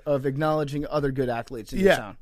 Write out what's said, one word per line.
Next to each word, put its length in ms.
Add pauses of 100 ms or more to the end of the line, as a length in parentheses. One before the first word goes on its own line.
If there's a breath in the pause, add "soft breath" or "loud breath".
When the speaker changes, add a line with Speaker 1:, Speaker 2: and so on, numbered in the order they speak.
Speaker 1:
of 200
acknowledging 600
other 260
good 160
athletes 440
in 80
your 100
Speaker 2:
Yeah, 60
Speaker 1:
town. 260